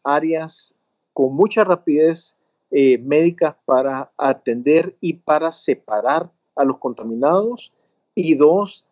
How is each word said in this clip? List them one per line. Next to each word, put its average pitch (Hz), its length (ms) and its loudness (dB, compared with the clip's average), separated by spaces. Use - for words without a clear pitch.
áreas 160 720 -4
con 135 220 0
mucha 208 280 2
rapidez, 165 760 0
eh, 135 260 4
médicas 156 600 0
para 135 500 -2
atender 139 840 0
y 170 100 -2
para 160 400 -2
separar 127 800 -4
a 139 80 2
los 135 140 -2
contaminados. 139 960 -4
Y 160 200 0
dos, 165 580 2